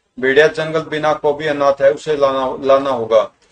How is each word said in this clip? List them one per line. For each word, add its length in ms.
भेड़िया 280
जंगल 340
बिना 320
को 200
भी 140
अनाथ 340
है, 100
उसे 260
लाना, 420
लाना 300
होगा। 420